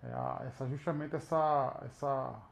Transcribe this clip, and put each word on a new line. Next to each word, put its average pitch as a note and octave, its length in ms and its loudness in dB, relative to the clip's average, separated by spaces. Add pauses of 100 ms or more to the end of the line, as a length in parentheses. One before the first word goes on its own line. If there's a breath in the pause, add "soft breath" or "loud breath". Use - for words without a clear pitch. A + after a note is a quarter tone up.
É B2 100 -6
a, B2+ 340 -2
essa, C3 220 -4
justamente D3 480 -2
essa, D3+ 720 2
essa, C3 540 -2 (120)